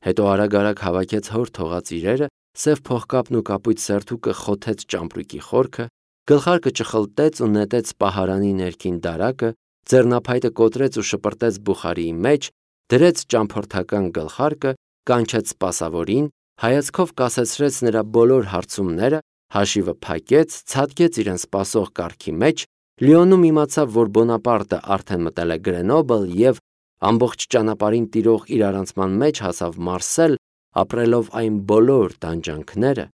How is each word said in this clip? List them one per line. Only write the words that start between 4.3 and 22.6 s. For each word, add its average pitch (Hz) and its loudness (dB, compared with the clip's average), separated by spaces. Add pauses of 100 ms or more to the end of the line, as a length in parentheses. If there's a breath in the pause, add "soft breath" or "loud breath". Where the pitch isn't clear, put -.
խոթեց 104 -6
ճամպրուկի - -10
խորքը, 123 -2 (420)
գլխարկը 147 2
ճխլտեց 117 -2
ու 117 0
նետեց 104 0
պահարանի 98 -2
ներքին 90 -6
դարակը, 98 -4 (380)
ձեռնափայտը 123 2
կոտրեց 120 2
ու 107 -6
շպրտեց 104 -4
բուխարիի 82 -4
մեջ, 131 0 (400)
դրեց 170 4
ճամփորդական 104 -2
գլխարկը, 135 -4 (360)
կանչեց 117 0
սպասավորին, 90 -2 (300)
հայացքով 143 0
կասեցրեց 131 -2
նրա 113 0
բոլոր 117 4
հարցումները, 95 -2 (320)
հաշիվը 101 0
փակեց, 131 0
ցատկեց 143 0
իրեն 101 -2
սպասող 98 -2
կառքի - -8
մեջ, 131 0 (360)